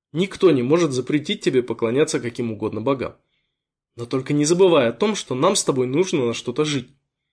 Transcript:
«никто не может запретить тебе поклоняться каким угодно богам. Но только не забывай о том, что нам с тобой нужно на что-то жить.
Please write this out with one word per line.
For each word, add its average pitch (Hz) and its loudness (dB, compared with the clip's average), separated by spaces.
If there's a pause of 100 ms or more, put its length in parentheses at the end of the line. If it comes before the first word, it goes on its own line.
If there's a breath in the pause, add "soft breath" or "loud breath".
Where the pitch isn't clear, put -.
(120)
«никто 185 2
не 131 2
может 156 2
запретить 139 -4
тебе 127 2
поклоняться 123 -2
каким 120 -6
угодно 104 -6
богам. 120 -4 (800)
Но 120 -12
только 131 -4
не 147 2
забывай 165 4
о 117 0
том, 208 -2
что - -6
нам 170 2
с - -2
тобой 131 0
нужно 147 0
на 117 -2
что-то 127 -4
жить. 147 -4 (420)